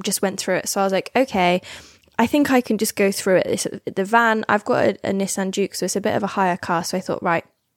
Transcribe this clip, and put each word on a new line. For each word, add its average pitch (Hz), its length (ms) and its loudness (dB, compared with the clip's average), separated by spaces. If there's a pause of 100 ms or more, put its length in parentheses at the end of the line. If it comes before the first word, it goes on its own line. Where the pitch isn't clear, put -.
just - 200 -2
went 185 180 -2
through 185 160 0
it. - 140 -4
So 202 100 -2
I 196 40 4
was 196 100 0
like, 180 200 -2
"Okay, 185 460 2 (580)
I 208 80 4
think 294 240 2
I 254 120 6
can 214 160 -2
just - 180 -2
go 196 160 2
through 190 240 2
it." - 100 2
This, - 200 -2 (180)
the - 220 -4
van, 220 420 2
I've 208 160 2
got 233 180 2
a, - 280 0
a - 20 0
Nissan 196 380 -2
Juke, 196 240 -2
so - 100 -4
it's 185 120 -2
a 196 40 -2
bit 214 160 -2
of 208 60 0
a 196 60 -4 (100)
higher 185 180 2
car. 170 280 -2
So - 120 -4
I 185 60 -4
thought, - 200 -6
"Right, 170 220 -2 (320)